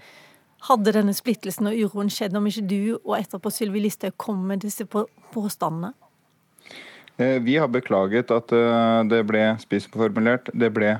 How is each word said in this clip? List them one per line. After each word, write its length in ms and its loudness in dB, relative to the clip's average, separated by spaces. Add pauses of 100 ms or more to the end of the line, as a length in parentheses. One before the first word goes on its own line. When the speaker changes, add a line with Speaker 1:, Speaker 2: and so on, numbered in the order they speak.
(600)
Speaker 1:
Hadde 300 2
denne 220 4
splittelsen 540 -4
og 60 -2
uroen 360 -2
skjedd 260 -4
om 100 0
ikke 220 -4
du 360 -2
og 140 -2
etterpå 340 -6
Sylvi 300 -4
Listhaug 360 -4
kom 280 -6
med 140 -2
disse 260 -8
på-, 220 -4 (260)
påstandene? 600 -4 (1200)
Speaker 2:
Eh, 220 2
vi 160 0
har 120 2
beklaget 640 0
at, 240 0
eh, 560 4
det 160 4
ble 320 2
spissformulert, 960 0
det 200 2
ble 260 2